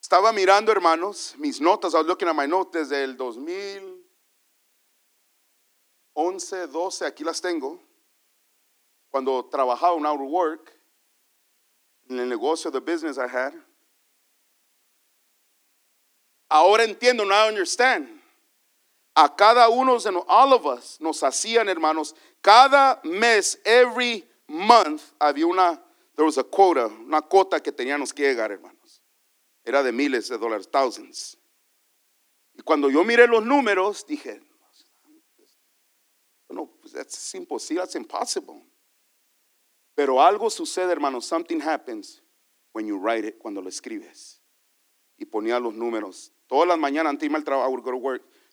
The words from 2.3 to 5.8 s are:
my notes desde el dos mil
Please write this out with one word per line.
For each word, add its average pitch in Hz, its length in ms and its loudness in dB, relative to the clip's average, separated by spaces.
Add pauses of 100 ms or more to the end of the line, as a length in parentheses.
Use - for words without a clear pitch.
my 143 80 -2
notes 180 260 -2
desde 143 320 -4
el 131 140 -8
dos 123 180 -10
mil 185 640 -14 (2000)